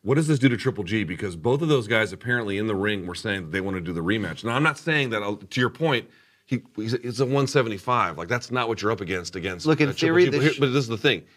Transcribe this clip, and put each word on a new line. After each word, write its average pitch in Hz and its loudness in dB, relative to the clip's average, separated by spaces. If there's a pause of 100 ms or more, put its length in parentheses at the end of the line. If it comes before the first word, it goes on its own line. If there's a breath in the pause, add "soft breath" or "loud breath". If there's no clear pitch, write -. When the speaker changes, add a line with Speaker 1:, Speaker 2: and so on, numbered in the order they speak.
Speaker 1:
what 110 2
does 156 2
this 156 4
do 131 6
to 120 2
Triple 98 -2
G? 101 0
Because 87 -6
both 120 0
of 165 -2
those 127 2
guys 110 2
apparently 110 -2
in 107 -2
the 107 0
ring 98 -2
were 87 -8
saying 98 -4
that 78 -10
they 95 0
wanna 95 -2
do 85 -6
the 82 -2
rematch. 92 -2
Now, 117 -2
I'm 139 2
not 156 0
saying 147 0
that, 107 -2
uh, 104 -4 (120)
to - -4
your 120 4
point, 147 0 (360 soft breath)
he, - -4 (120)
he's 110 -2
a, 120 -6
it's 120 -6
a 135 4
one 139 2
seventy-five. 113 0
Like, 85 -8
that's 120 -4
not 123 0
what 113 -2
you're 104 2
up 113 0
against, 90 -6
against, 90 -6
Speaker 2:
Look, 156 4
in 147 4
Speaker 1:
uh, - -4
Triple - -8 (160)
Speaker 2:
theory, 180 8
Speaker 1:
G. 160 2
Speaker 2:
they 143 0
Speaker 1:
But 127 2
here, 151 4
Speaker 2:
sh- - -8
Speaker 1:
but 135 2
this 139 2
is 117 -4
the 113 -4
thing. 107 2 (140)